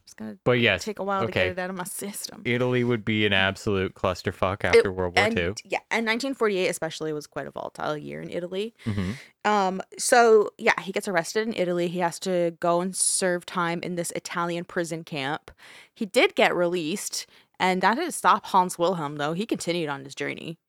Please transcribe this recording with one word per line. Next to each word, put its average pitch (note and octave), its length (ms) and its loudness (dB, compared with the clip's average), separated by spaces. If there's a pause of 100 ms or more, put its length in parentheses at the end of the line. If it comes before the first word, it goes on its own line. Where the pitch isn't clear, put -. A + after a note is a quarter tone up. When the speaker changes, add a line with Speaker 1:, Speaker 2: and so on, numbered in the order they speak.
Speaker 1:
It's - 100 -20
gonna G#2+ 300 -14
Speaker 2:
But B2 160 2
yes, G#2 240 4
Speaker 1:
take G#3+ 160 -6
a F#2+ 40 -6
while F#3+ 180 -2
to G3 60 0
Speaker 2:
okay. F#3 180 2
Speaker 1:
get F3+ 60 0
it F3+ 80 -6
out F#3 100 -4
of F#3+ 60 -8
my F3+ 80 -6
system. - 600 -10
Speaker 2:
Italy B2 400 0
would A#2+ 220 0
be G#2+ 200 2
an G#2 80 2
absolute F#2+ 600 2
clusterfuck F#2+ 720 -2
Speaker 1:
It F2+ 100 4
Speaker 2:
after G#2 160 6
World F#2 240 -4
War F2+ 100 4
Speaker 1:
and A3+ 100 0
Speaker 2:
Two. F#2 280 0
Speaker 1:
yeah, G3+ 160 -4 (120)
and A3+ 140 -2
nineteen A#3+ 280 -2
forty-eight G3 340 0
especially D#3+ 460 -6
was D3+ 140 -8
quite C#3+ 200 -10
a C#3+ 40 -12
volatile - 460 -6
year D3 240 -10
in E3 80 -10
Italy. F#3 440 -6 (120)
Speaker 2:
Mm-hmm. G2+ 260 -2 (340)
Speaker 1:
Um, F#3+ 360 2 (160)
so A3+ 600 6
yeah, A3 240 2
he F#3+ 100 -8
gets G3+ 160 -4
arrested G3+ 400 0
in A#3 60 -2
Italy. F3 340 0
He F3 120 -4
has E3+ 200 -2
to F3 400 0
go F3 220 2
and F#3 140 -4
serve F3 500 0
time E3+ 380 -2
in F3 120 -6
this E3+ 160 -4
Italian E3+ 540 -4
prison E3+ 380 -4
camp. C#3+ 480 -6 (420)
He - 120 -6
did C#4+ 300 4
get F#3 180 4
released, E3+ 760 -2 (320)
and F#3 220 2
that G3 140 4
didn't D#4 180 -4
stop G3 340 2
Hans F3+ 300 4
Wilhelm, E3+ 400 0
though. D3 160 -2
He F#3+ 120 -4
continued F3 440 -2
on C#3 140 -8
his C3+ 120 -16
journey. C#3+ 420 -8 (120)